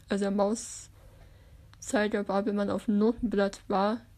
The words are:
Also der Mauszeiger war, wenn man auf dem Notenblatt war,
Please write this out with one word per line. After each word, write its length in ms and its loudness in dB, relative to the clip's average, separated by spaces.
Also 160 0
der 60 0
Mauszeiger 2000 -4
war, 180 0
wenn 120 -2
man 120 0
auf 160 -4
dem 120 2
Notenblatt 720 2
war, 320 0